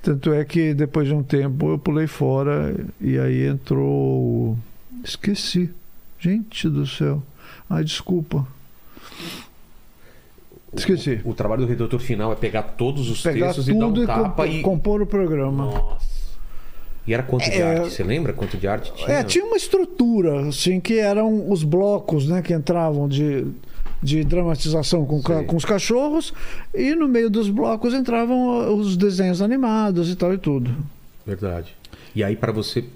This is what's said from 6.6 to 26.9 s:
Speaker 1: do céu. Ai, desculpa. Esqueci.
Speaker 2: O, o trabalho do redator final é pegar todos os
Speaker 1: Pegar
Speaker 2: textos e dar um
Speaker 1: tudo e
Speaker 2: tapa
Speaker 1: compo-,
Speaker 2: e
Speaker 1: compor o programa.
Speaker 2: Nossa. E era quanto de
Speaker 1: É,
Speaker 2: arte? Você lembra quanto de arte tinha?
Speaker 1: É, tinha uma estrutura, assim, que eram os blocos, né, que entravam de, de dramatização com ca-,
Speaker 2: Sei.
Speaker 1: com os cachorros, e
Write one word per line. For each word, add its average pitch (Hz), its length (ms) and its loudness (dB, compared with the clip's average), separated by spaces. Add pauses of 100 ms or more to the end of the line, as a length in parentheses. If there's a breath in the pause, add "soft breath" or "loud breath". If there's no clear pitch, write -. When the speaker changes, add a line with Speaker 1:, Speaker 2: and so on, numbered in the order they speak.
Speaker 1:
do 143 160 0
céu. 143 380 -2 (440 loud breath)
Ai, 156 160 0
desculpa. 156 640 -2 (2250 loud breath)
Esqueci. 135 480 0
Speaker 2:
O, 123 80 -4
o - 20 -4
trabalho 110 280 -2
do 120 60 0
redator 117 320 0
final 113 320 0
é 107 40 0
pegar 107 280 0
todos 127 460 -2
os 113 120 -2
Speaker 1:
Pegar 170 260 2
Speaker 2:
textos 143 220 0
e - 40 4
dar 220 120 4
um 220 80 2
Speaker 1:
tudo 240 100 2
e 226 40 2
Speaker 2:
tapa 220 220 2
Speaker 1:
compo-, 156 160 2
Speaker 2:
e 160 160 -2
Speaker 1:
compor 196 400 2
o 196 40 2
programa. 143 600 0
Speaker 2:
Nossa. - 500 2 (920 loud breath)
E 110 60 0
era 123 100 0
quanto 127 260 0
de - 20 0 (100)
Speaker 1:
É, - 20 4 (160)
Speaker 2:
arte? 170 140 -2
Você 98 100 -4
lembra 139 300 0
quanto 101 240 -4
de 95 100 -2
arte 104 260 -2
tinha? - 160 -4 (100)
Speaker 1:
É, 240 40 0
tinha 381 220 0
uma 453 120 -2
estrutura, 214 920 2
assim, 185 300 0
que 226 180 0
eram 214 540 2
os 160 120 2
blocos, 170 640 2
né, 180 140 2
que 170 100 -2
entravam 160 560 2
de, 139 380 0 (560 loud breath)
de 151 220 2
dramatização 160 800 2
com 147 160 0
ca-, 165 160 2
Speaker 2:
Sei. 151 80 0
Speaker 1:
com 165 100 0
os 151 100 0
cachorros, 269 680 0 (400 loud breath)
e 294 220 2